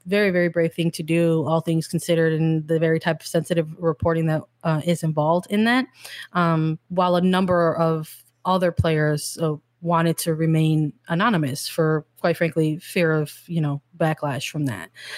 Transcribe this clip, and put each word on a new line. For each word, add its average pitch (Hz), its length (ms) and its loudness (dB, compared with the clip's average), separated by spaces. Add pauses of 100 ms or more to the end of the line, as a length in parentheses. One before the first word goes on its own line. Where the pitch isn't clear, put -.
very, 202 240 2
very 175 180 2
brave 165 260 0
thing 170 160 0
to 160 140 -8
do, 165 420 2
all 160 140 2
things 160 260 -2
considered, 165 460 0
and 160 340 0
the 160 140 2
very 160 180 2
type 160 220 -2
of - 80 -18
sensitive 165 400 -2 (100)
reporting 165 480 -2
that, 156 160 0 (220)
uh, 156 200 0
is 170 200 0
involved 156 440 0
in 208 140 0
that. 247 240 2 (460)
Um, 160 560 0
while 180 260 2
a 175 60 4
number 180 560 2
of 160 440 -2 (260)
other 185 240 2
players, 151 680 0
uh, 156 140 0 (260)
wanted 165 380 2
to 165 160 -2
remain 156 580 2 (160)
anonymous 165 580 0
for, 156 380 0 (160)
quite 170 160 0
frankly, 156 420 -2
fear 170 320 0
of, 156 220 -2 (140)
you 170 120 -4
know, 147 220 -2 (160)
backlash 156 540 -2
from 151 160 -4
that. 101 240 -6 (280)